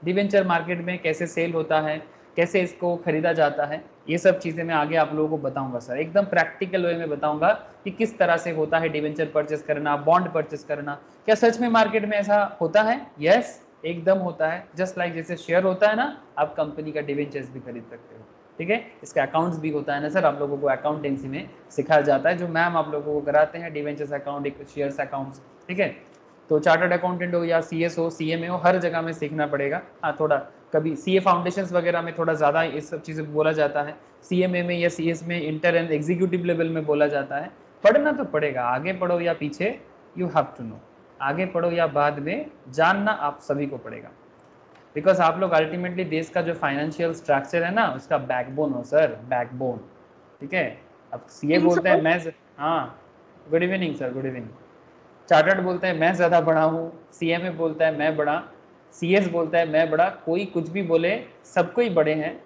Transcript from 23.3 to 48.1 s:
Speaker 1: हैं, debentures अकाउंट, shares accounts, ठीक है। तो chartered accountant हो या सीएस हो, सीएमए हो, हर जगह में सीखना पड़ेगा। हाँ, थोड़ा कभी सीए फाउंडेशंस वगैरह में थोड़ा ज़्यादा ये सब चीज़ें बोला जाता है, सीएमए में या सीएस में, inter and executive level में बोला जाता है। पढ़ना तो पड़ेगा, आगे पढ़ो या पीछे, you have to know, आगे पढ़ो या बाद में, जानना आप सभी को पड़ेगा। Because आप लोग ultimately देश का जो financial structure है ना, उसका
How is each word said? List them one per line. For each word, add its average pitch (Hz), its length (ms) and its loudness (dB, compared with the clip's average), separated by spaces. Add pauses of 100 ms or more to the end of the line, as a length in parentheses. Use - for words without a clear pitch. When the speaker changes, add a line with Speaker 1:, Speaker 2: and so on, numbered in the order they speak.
Speaker 1:
हैं, 170 160 -10
debentures 147 400 -6
अकाउंट, 143 540 -6
shares 139 320 -6
accounts, 135 420 -6 (260)
ठीक 180 120 -6
है। 185 160 0 (540)
तो 156 100 4
chartered 170 340 4
accountant 180 420 -2
हो 170 80 0
या 165 180 2
सीएस 165 360 -2
हो, 170 120 0
सीएमए 165 380 -4
हो, 180 160 -4
हर 180 160 6
जगह 165 220 -2
में 165 120 -4
सीखना 151 340 -4
पड़ेगा। 143 340 -2 (220)
हाँ, 151 160 -2
थोड़ा 151 180 2 (360)
कभी 156 220 0
सीए 190 240 2
फाउंडेशंस 180 520 0
वगैरह 175 300 2
में 165 160 -6
थोड़ा 165 160 0
ज़्यादा 151 300 2
ये 151 180 -4
सब 151 200 -10
चीज़ें 156 320 -10
बोला 151 180 2
जाता 147 300 0
है, 151 140 -6 (280)
सीएमए 180 400 0
में 175 140 -2
या 170 120 2
सीएस 165 340 -2
में, 175 180 -6
inter 156 320 0
and 165 240 2
executive 175 480 0
level 165 240 0
में 160 160 -4
बोला 147 220 2
जाता 139 300 -4
है। 160 140 -8 (320)
पढ़ना 294 280 6
तो 269 120 -2
पड़ेगा, 147 400 -2
आगे 135 300 0
पढ़ो 175 260 0
या 170 140 0
पीछे, 165 460 -4 (360)
you 180 140 -2
have 147 260 2
to 123 100 -12
know, 110 140 -12 (400)
आगे 147 260 -2
पढ़ो 175 260 0
या 170 160 2
बाद 147 320 0
में, 208 320 -6 (180)
जानना 185 420 2
आप 143 300 -4
सभी 143 260 -2
को 135 100 -8
पड़ेगा। 113 320 -14 (880)
Because 185 240 4
आप 165 200 4
लोग 190 120 0
ultimately 175 580 0
देश 160 200 -2
का 180 120 -2
जो 165 120 -2
financial 156 600 -2
structure 165 500 0
है 175 100 -2
ना, 220 220 2
उसका 135 220 -2